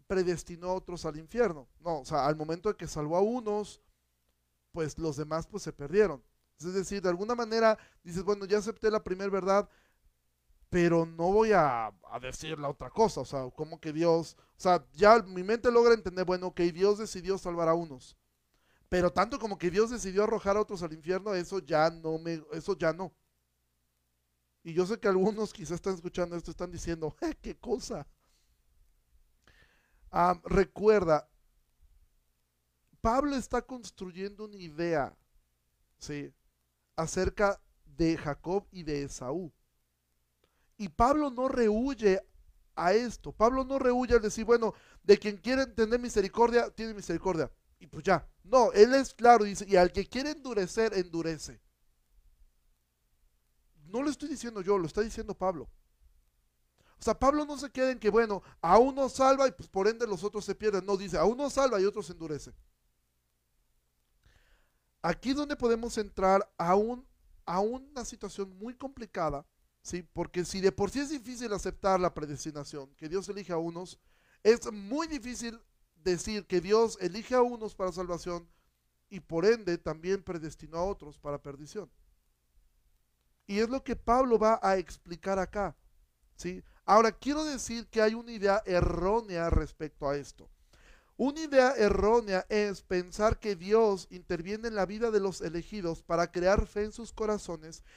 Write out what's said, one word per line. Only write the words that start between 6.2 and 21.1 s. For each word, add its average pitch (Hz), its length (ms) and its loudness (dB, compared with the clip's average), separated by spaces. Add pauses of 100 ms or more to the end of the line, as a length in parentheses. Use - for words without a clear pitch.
Es 175 160 -10
decir, 196 280 -4
de 180 80 2
alguna 202 240 0
manera 226 440 2 (260)
dices, 175 200 -8
"Bueno, 196 220 -2
ya 202 140 2
acepté 214 320 -2
la 214 120 0
primer 190 280 -6
verdad, 196 360 0 (1040)
pero 170 380 4
no 165 260 -2
voy 220 200 4
a, 127 340 4
a 110 340 -12
decir 151 380 -10
la 143 100 -6
otra 135 220 -12
cosa". 202 300 0
O 123 40 -6
sea, 131 240 -8
como 156 300 -12
que 160 120 -8
Dios, 165 480 2
o - 220 -20
sea, 175 320 2
ya 208 300 8
mi 180 200 -10
mente 233 280 0
logra 233 240 8
entender, 185 280 -2
bueno, 180 240 -2
ok, 175 140 -8
Dios 180 380 2
decidió 190 400 -6
salvar 170 280 -2
a 165 60 6
unos, 160 420 -6 (720)
pero 180 220 2
tanto 226 280 0
como 202 180 -6
que 175 140 -2
Dios 214 180 2
decidió 190 340 -2
arrojar 202 320 0
a 214 60 2
otros 202 220 -6
al 156 100 -8
infierno, 185 400 -4